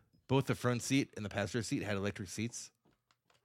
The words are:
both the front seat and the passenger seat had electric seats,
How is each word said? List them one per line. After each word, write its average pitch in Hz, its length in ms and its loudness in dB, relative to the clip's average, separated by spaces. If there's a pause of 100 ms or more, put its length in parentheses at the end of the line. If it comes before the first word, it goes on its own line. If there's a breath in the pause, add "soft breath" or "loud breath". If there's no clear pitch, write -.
(280 soft breath)
both 131 180 6
the 127 80 2
front 120 280 0
seat 135 340 2
and 104 80 -4
the 101 60 -2
passenger 107 320 0
seat 120 200 -2
had 101 140 0
electric 98 320 -2
seats, - 420 -6 (760)